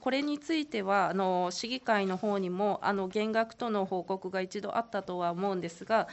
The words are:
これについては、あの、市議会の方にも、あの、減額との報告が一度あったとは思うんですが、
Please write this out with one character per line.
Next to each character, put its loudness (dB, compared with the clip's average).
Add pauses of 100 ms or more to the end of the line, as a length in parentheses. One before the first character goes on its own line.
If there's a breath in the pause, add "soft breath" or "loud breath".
こ -2
れ 2
に -2
つ -4
い 0
て -2
は、 4
あ 0
の、 2
市 -6
議 -4
会 2
の 0
方 0
に 0
も、 2
あ 2
の、 0
減 0
額 0
と -2
の 2
報 -2
告 -4
が -2
一 -4
度 -4
あ 2
っ -18
た -4
と -4
は 0
思 0
う 0
ん -2
で -4
す -12
が、 2